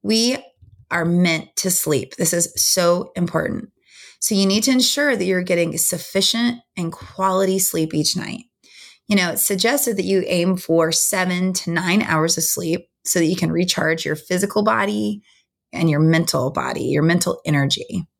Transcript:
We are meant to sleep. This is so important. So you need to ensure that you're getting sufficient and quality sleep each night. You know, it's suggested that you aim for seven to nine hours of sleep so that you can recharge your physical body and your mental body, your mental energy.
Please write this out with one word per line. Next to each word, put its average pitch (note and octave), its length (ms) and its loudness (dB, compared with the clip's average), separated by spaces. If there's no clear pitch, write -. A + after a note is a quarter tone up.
We A3+ 340 0
are E3+ 140 0
meant E3+ 520 0
to F#3 140 -2
sleep. - 440 -2
This E3 180 0
is F3 220 -2
so F3 600 2
important. - 540 -2
So - 160 0
you G3 100 4
need G3+ 180 2
to C4+ 80 2
ensure C4 440 2
that G3 100 -2
you're F#3 180 0
getting E3+ 340 0
sufficient A#3 840 -2
and E3 140 -4
quality F#3+ 680 0
sleep D#3+ 340 0
each - 220 0
night. - 300 -8
You G#3 80 2
know, F3+ 180 2
it's - 120 -2
suggested A3 520 0
that F3+ 80 -2
you F#3 200 2
aim F3+ 320 0
for E3 340 2
seven F#3 600 0
to - 160 -4
nine F3 320 0
hours D#3+ 360 0
of E3+ 60 -2
sleep E3+ 440 -4
so - 160 0
that E3 60 4
you F3 100 2
can E3 160 -2
recharge E3 520 -2
your D#3 120 -2
physical G3+ 480 -2
body G#3 580 0
and E3 200 2
your D3 80 2
mental D#3+ 520 2
body, C3 340 -4
your C#3+ 180 2
mental E3+ 420 2
energy. D3 640 -2